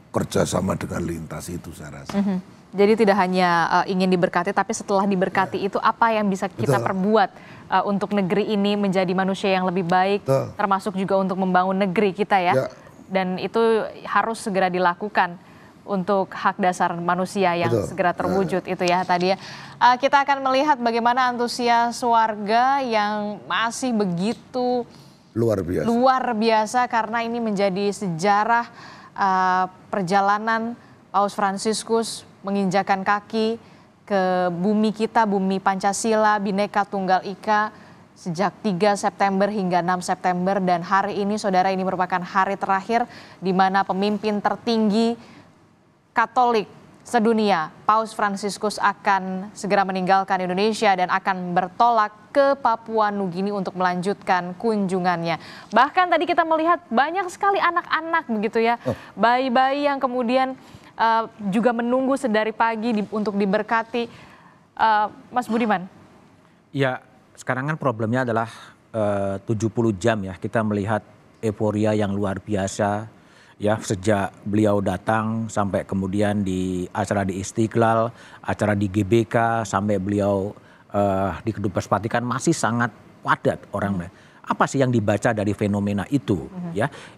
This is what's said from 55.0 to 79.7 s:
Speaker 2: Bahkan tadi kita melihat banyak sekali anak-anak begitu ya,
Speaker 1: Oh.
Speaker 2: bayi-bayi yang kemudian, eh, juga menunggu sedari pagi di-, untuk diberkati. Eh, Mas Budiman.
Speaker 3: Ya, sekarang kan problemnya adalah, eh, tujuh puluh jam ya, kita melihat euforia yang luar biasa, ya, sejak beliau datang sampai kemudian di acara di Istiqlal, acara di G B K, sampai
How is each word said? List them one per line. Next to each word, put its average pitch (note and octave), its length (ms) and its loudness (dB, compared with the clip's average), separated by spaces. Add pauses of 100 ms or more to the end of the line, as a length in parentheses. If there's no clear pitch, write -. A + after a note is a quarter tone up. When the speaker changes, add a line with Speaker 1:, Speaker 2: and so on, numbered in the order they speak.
Speaker 2:
Bahkan D4 400 4
tadi E4 160 2
kita E4+ 160 2
melihat D#4+ 480 2
banyak D4+ 400 0
sekali G4+ 320 0
anak-anak E4 640 0
begitu G#3+ 320 -2
ya, A3+ 240 2
Speaker 1:
Oh. - 160 -4 (160)
Speaker 2:
bayi-bayi C4 720 2
yang C#4 160 -2
kemudian, B3+ 560 0 (400)
eh, A3+ 260 2 (300)
juga A#3 160 4
menunggu B3+ 480 0
sedari G#3+ 320 0
pagi A3+ 480 0
di-, G3+ 160 -2
untuk G#3 240 -2
diberkati. A3+ 720 0 (640)
Eh, G#3+ 320 2 (240)
Mas A#3+ 160 -4
Budiman. G#3+ 400 0 (880)
Speaker 3:
Ya, C3+ 240 0 (400)
sekarang C3 320 -4
kan D#3+ 80 -4
problemnya A#2+ 480 0
adalah, A#2 240 -2 (400)
eh, G2+ 560 -2
tujuh A2 240 -2
puluh A2+ 240 2
jam A2 240 0
ya, F#2 160 -8
kita A2 320 -2
melihat G#2 400 0 (320)
euforia G#2+ 560 0
yang G#2 160 0
luar G2 320 -4
biasa, G#2 640 -2 (520)
ya, G#2 240 0
sejak G2 480 0 (160)
beliau G#2 320 2
datang A2 720 -2
sampai G2 320 -2
kemudian G2+ 640 -2
di F#2 480 -2
acara G2+ 320 -2
di F#2+ 160 -4
Istiqlal, A2+ 720 0 (240)
acara G#2 400 -2
di G#2 80 0
G G2+ 160 0
B A2 240 2
K, A2+ 400 0
sampai G2+ 320 0